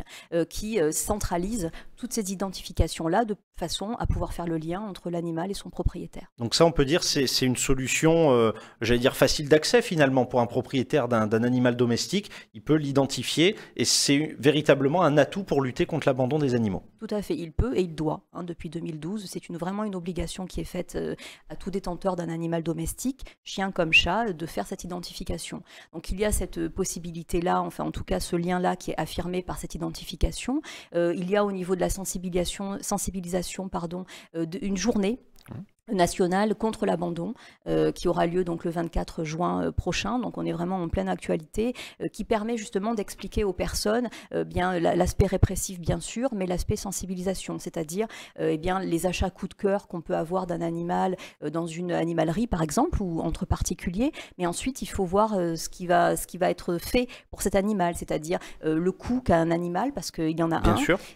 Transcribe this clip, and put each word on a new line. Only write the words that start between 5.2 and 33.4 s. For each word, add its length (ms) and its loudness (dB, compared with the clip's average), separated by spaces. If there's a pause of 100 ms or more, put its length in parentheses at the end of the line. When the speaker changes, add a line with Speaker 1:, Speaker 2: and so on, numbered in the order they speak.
Speaker 1:
et 20 -4
son 160 -10
propriétaire. 680 -8
Speaker 2:
Donc 180 -2
ça, 100 8
on 60 8
peut 140 4
dire, 180 2
c'est, 240 2
c'est 180 2
une 120 4
solution, 720 4
euh, 220 6 (260)
j'allais 220 4
dire, 160 4
facile 320 4
d'accès 320 6
finalement 440 4
pour 140 2
un 60 6
propriétaire 640 0
d'un, 180 4
d'un 160 4
animal 320 4
domestique. 560 2 (220)
Il 80 -16
peut 140 4
l'identifier 840 2 (180)
et 80 0
c'est 560 2
véritablement 640 4
un 140 6
atout 260 4
pour 180 2
lutter 240 0
contre 220 -2
l'abandon 320 2
des 160 2
animaux. 280 0 (160)
Speaker 1:
Tout 140 -8
à 80 -2
fait, 140 -4
il 160 -8
peut 240 0
et 60 2
il 140 -2
doit, 260 -2 (100)
hein, 120 -8
depuis 260 -10
deux 100 -8
mille 200 -6
douze. 280 -6
C'est 220 -10
une, 80 -8
vraiment 260 -4
une 120 -4
obligation 500 -6
qui 160 -8
est 40 -6
faite, 300 -8
euh, 200 -4 (340)
à 60 -12
tout 160 -8
détenteur 440 -4
d'un 140 -4
animal 320 -2
domestique, 640 -4 (180)
chien 280 -4
comme 200 0
chat, 420 2
de 120 -8
faire 220 -6
cette 160 -10
identification. 800 -8 (300)
Donc 180 -6
il 80 -2
y 60 2
a 60 2
cette 360 -2
possibilité-là, 920 0
enfin 260 -4
en 60 -4
tout 120 -6
cas 160 -2
ce 160 -4
lien-là 400 2
qui 160 -8
est 80 -6
affirmé 420 -4
par 160 -6
cette 160 -10
identification. 880 -4 (320)
Euh, 240 2
il 100 -4
y 80 2
a 80 6
au 80 0
niveau 240 -2
de 60 0
la 80 2
sensibilisation, 920 -4
sensibilisation, 840 -4